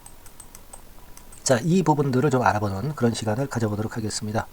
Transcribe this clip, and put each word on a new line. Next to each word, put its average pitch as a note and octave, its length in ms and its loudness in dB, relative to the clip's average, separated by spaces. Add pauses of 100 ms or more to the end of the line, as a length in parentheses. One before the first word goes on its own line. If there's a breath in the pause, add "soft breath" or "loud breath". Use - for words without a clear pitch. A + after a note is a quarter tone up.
(1400)
자, B2+ 200 4
이 F3 200 4
부분들을 C#3+ 480 2
좀 B2+ 120 2
알아보는 G#2 520 0
그런 A#2 200 2
시간을 G#2+ 340 -2
가져보도록 G#2+ 480 -2
하겠습니다. G#2+ 560 -4